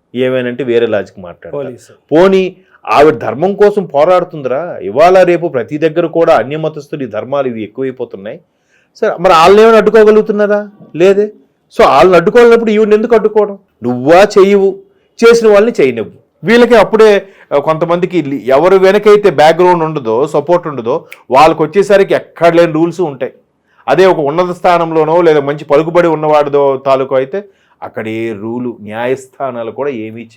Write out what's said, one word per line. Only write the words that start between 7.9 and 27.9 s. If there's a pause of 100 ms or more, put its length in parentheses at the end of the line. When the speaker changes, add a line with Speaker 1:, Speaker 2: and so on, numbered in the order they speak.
Speaker 1:
సరే, (100)
మరి
వాళ్ళని
ఏమైనా
అడ్డుకోగలుగుతున్నారా? (260)
లేదే. (460)
So
వాళ్ళని
అడ్డుకోలేనప్పుడు
ఈవిడని
ఎందుకు
అడ్డుకోవడం? (240)
నువ్వా (100)
చెయ్యవు, (460)
చేసిన
వాళ్ళని
చేయనివ్వు. (320)
వీళ్ళకి
అప్పుడే, (280)
ఆ,
కొంతమందికి
li-,
ఎవరు
వెనకైతే
బ్యాక్‌గ్రౌండ్
ఉండదో,
సపోర్ట్
ఉండదో, (240)
వాళ్ళకి
వచ్చేసరికి
ఎక్కడ
లేని
రూల్స్
ఉంటాయి. (560)
అదే
ఒక
ఉన్నత
స్థానంలోనో
లేదా
మంచి
పలుకుబడి
ఉన్నవాడిదో
తాలూకు
అయితే (380)
అక్కడ